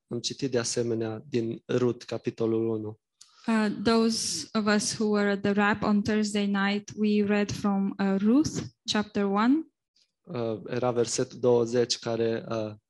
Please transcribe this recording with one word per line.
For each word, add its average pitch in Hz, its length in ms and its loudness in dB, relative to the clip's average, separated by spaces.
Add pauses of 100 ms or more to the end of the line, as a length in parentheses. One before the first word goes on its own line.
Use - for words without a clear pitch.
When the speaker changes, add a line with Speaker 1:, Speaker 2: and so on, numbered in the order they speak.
Speaker 1:
am 120 120 -6
citit 123 320 -6
de 120 80 2
asemenea 113 680 -2
din 117 400 -4
Rut, 123 360 0
capitolul 113 640 -2
unu. 107 320 -6 (480)
Speaker 2:
Uh, 220 200 2 (160)
those 226 680 0
of 214 140 -2
us 208 320 2
who 214 120 0
were 202 200 2
at 202 120 0
the 202 100 2
rap 208 320 2
on 208 180 4
Thursday 208 440 0
night, 202 500 -2
we 208 300 2
read 208 260 0
from, 196 480 0
uh, 196 180 2
Ruth, 233 440 2 (300)
chapter 208 340 -2
one. 208 280 2 (680)
Speaker 1:
Uh, 113 460 -4
era 123 240 0
versetul 120 480 -2
douăzeci 120 600 2
care, 113 500 -2
uh, 110 240 -4 (160)